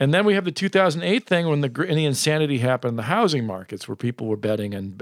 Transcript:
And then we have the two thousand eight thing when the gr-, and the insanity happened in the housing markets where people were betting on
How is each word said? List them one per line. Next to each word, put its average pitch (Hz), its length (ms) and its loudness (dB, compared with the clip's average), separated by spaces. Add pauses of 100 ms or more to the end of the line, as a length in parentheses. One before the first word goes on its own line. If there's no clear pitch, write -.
And 143 120 4
then 196 120 4
we 208 80 6
have 196 120 0
the 175 60 -4
two 190 180 -2
thousand 175 340 2
eight 202 220 0
thing 170 220 0
when 147 140 2
the 139 80 0
gr-, 139 140 -4
and 160 140 0
the 156 80 2
insanity 147 520 0
happened 127 340 0
in 117 60 -4
the 110 60 -6
housing 156 420 0
markets 92 420 -8
where 110 80 -6
people 120 320 -4
were 107 80 0
betting 104 400 -2
on 98 260 -10